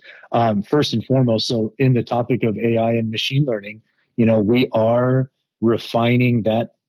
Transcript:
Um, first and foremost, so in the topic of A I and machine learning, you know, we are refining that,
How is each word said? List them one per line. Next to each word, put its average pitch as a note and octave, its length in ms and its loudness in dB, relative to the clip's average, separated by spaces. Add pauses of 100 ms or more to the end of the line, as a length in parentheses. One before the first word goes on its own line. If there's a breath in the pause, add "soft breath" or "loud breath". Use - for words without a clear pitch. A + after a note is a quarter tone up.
(320 loud breath)
Um, A2+ 320 0
first - 300 0
and A2 120 -4
foremost, B2 420 0
so A2 320 -4
in C3 140 4
the A#2 100 0
topic A#2+ 400 -2
of G#2+ 140 -2
A A#2 200 0
I A2+ 160 0
and A2+ 180 -2
machine C3+ 320 -2
learning, G#2+ 380 -6 (340)
you A#2 100 2
know, A2 140 4
we A#2+ 320 2
are B2 580 0 (300)
refining A#2+ 840 0
that, A2 320 -2 (140)